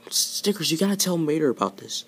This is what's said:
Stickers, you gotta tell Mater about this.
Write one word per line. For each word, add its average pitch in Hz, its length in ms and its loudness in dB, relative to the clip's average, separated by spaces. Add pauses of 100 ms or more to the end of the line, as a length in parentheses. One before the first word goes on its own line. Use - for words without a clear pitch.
(100)
Stickers, - 600 0
you 160 80 0
gotta 196 180 2
tell 185 220 0
Mater 156 320 2
about - 280 -2
this. - 300 -10